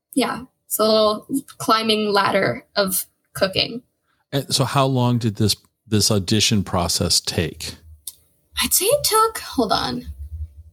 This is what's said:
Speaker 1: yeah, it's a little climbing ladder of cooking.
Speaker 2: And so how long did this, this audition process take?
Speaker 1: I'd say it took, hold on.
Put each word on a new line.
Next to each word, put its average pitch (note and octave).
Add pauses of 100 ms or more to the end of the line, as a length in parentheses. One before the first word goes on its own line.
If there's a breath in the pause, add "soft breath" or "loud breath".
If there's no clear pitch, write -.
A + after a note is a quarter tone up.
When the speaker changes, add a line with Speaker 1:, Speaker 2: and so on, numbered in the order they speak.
(120)
Speaker 1:
yeah, A3+ (240)
it's -
a G#3+
little G#3+ (320)
climbing A3
ladder G3+ (120)
of F#3+ (260)
cooking. G3 (500)
Speaker 2:
And C#3
so C3+
how C3+
long B2
did A2+
this, G#2+ (300)
this G#2
audition G#2
process F2
take? - (840)
Speaker 1:
I'd B3
say F4+
it C#5+
took, A4
hold -
on. - (680)